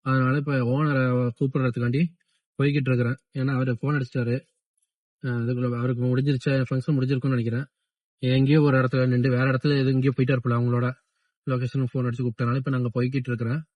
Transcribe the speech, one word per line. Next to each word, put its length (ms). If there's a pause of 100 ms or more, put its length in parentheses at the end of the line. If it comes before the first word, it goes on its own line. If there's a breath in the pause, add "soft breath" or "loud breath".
அதனால 360
இப்ப 160
ஓனரை 760 (100)
கூப்பிடுறதுக்காண்டி 640 (580)
போய்கிட்டு 260
இருக்கிறேன். 280 (180)
ஏன்னா 200
அவரு 280
ஃபோன் 120
அடிச்சிட்டாரு. 460 (840)
அஹ் 180
அதுக்குள்ள 380
அவருக்கு 380
முடிஞ்சிருச்சா, 540
ஃபங்க்ஷன் 200
முடிஞ்சிருக்கும்னு 380
நினைக்கிறேன். 380 (520)
எங்கேயோ 420
ஒரு 180
இடத்துல 300
நின்று 220
வேற 140
இடத்துல 360
எது 120
எங்கேயோ 240
போயிட்டா 180
இருப்பல, 260
அவங்களோட 320 (580)
லொகேஷனுக்கு 440
ஃபோன் 100
அடிச்சு 240
கூப்பிட்டனால 280
இப்ப 140
நாங்க 240
போய்கிட்டு 300
இருக்கிறேன். 400 (120)